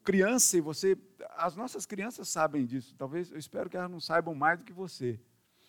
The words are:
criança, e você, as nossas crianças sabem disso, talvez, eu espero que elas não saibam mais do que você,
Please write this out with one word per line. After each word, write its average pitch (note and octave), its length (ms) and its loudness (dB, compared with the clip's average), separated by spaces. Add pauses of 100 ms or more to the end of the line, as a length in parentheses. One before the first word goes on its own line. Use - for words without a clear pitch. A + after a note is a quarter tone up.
criança, G3 560 4
e E3 40 6
você, E3+ 360 2 (340)
as E3 260 -2
nossas - 280 -8
crianças G#3 440 -8
sabem D3+ 360 2
disso, B2 320 -8
talvez, D#3+ 320 -6
eu - 80 -14
espero E3+ 320 -8
que F3+ 60 -12
elas F3+ 160 -6
não F3 80 -12
saibam E3 340 2
mais D#3 240 4
do E3 60 -16
que - 100 -20
você, C3+ 460 -6 (500)